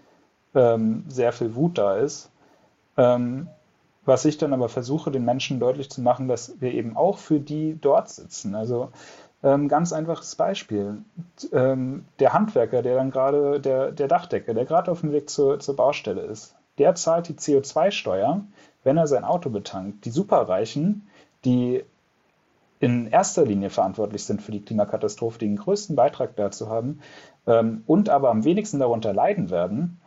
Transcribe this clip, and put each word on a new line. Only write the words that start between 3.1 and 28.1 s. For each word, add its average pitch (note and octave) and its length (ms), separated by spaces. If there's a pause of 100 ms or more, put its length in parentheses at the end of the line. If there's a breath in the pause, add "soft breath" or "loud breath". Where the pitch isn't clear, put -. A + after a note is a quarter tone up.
was C3 200
ich D3+ 140
dann C#3+ 140
aber B2 160
versuche, C3+ 440
den B2+ 120
Menschen B2+ 360
deutlich C3 300
zu - 100
machen, B2 260
dass - 340
wir B2+ 120
eben A#2 240
auch F3+ 220
für D3+ 200
die D#3 420
dort C#3+ 280
sitzen. - 480
Also, A#2+ 340 (540 loud breath)
ähm, C#3 240
ganz E3 240
einfaches D#3+ 420
Beispiel. G#2 640 (540)
Ähm, C3 540 (120)
der C3+ 140
Handwerker, C3+ 500
der B2 140
dann C3 140
gerade, C#3+ 500
der, C#3 320
der C#3+ 160
Dachdecker, C#3+ 440
der A2+ 120
gerade F3 260
auf E3+ 120
dem D3 100
Weg D3 180
zur, C#3+ 300
zur C#3 160
Baustelle G#2+ 460
ist, - 340 (220)
der E3 160
zahlt E3+ 340
die D3+ 80
C C#3+ 200
O C3 40
zwei E3 300
Steuer, B2 520 (420 soft breath)
wenn C3+ 120
er E3 100
sein C#3 180
Auto D3+ 260
betankt. G2 560
Die A#2+ 40
Superreichen, C#3+ 960 (380 soft breath)
die B2 400 (960)
in A#2+ 280
erster E3+ 380
Linie G2 240
verantwortlich G#2 560
sind G#2+ 160
für - 120
die G#2 100
Klimakatastrophe, G#2+ 760
die A2 80
den G#2 100
größten F3+ 380
Beitrag B2+ 420
dazu G#2+ 340
haben, A#2+ 300 (460 loud breath)
ähm, A2+ 400
und F#3 220
aber C#3 220